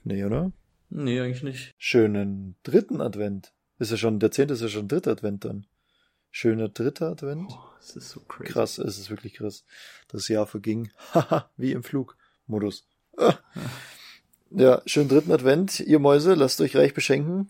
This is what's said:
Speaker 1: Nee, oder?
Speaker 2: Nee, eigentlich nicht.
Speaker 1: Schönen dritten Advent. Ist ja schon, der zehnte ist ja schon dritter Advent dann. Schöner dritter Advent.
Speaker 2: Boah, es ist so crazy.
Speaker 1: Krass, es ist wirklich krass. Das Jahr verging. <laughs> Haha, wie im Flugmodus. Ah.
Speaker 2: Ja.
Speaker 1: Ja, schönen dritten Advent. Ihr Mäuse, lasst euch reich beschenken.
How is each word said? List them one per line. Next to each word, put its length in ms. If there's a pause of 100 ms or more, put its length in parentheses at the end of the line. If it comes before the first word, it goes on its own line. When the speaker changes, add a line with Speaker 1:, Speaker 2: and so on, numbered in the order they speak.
Speaker 1:
Nee, 220
oder? 260 (380)
Speaker 2:
Nee, 320
eigentlich 220
nicht. 340
Speaker 1:
Schönen 880
dritten 380
Advent. 520 (240)
Ist 140
ja 60
schon, 220
der 120
zehnte 220
ist 80
ja 80
schon 180
dritter 240
Advent 340
dann. 220 (640)
Schöner 380
dritter 420
Advent. 380
Speaker 2:
Boah, 300
es 160
ist 140
so 120
crazy. 300
Speaker 1:
Krass, 280
es 180
ist 140
wirklich 240
krass. 300 (420)
Das 200
Jahr 200
verging. 440 (100)
<laughs> 120
Haha, 440
wie 160
im 100
Flugmodus. 1040 (300)
Ah. 180 (200)
Speaker 2:
Ja. 140 (840)
Speaker 1:
Ja, 300
schönen 240
dritten 220
Advent. 480
Ihr 200
Mäuse, 360
lasst 260
euch 140
reich 180
beschenken. 560